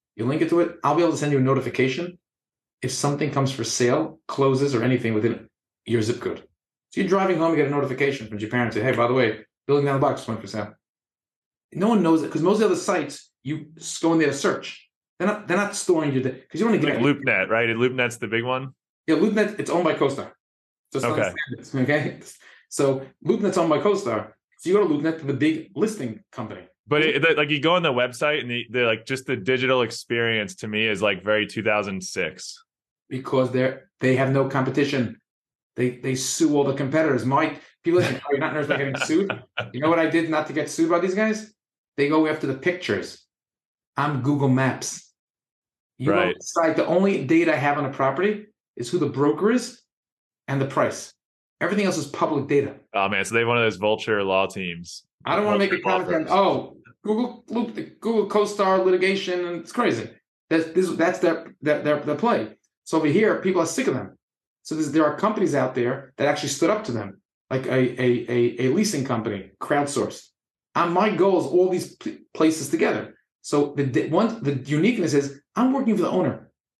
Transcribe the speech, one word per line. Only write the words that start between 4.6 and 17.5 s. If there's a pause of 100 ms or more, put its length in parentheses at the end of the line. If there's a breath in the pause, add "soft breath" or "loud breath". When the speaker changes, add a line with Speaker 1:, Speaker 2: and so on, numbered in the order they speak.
Speaker 1:
or
anything
within (360)
your
zip
code. (480)
So
you're
driving
home,
you
get
a
notification
from
Japan
and
say,
"Hey,
by
the
way, (220)
building
down
the
block
just
went
for
sale." (1000)
No
one
knows
it,
'cause
most
of
the
other
sites, (120)
you (100)
s-,
go
in
there
to
search. (300)
They're
not,
they're
not
storing
your
data, (120)
'cause
you
wanna
get
Speaker 2:
Like
LoopNet,
right?